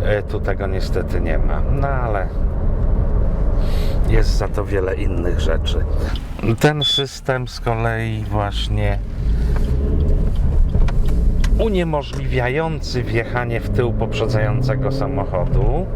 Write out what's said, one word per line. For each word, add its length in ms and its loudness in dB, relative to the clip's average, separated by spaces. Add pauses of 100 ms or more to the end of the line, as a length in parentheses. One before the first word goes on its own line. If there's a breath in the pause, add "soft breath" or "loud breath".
E, 200 0
tu 160 -4
tego 280 -2
niestety 540 -2
nie 160 0
ma, 240 2 (100)
no 160 0
ale 400 -2 (1800 loud breath)
jest 280 4
za 100 0
to 180 -2
wiele 300 0
innych 440 0
rzeczy. 460 0 (720 loud breath)
Ten 240 2
system 640 -2
z 120 -10
kolei 640 -2
właśnie 760 -2 (2500 loud breath)
uniemożliwiający 1400 -2
wjechanie 560 -2
w 100 -4
tył 240 0
poprzedzającego 1000 0
samochodu. 920 0 (100)